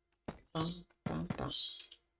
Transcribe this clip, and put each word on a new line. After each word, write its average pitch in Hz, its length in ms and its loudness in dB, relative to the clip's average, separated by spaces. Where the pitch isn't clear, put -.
Pam, 175 340 2
pam, 165 240 2
pam, - 240 0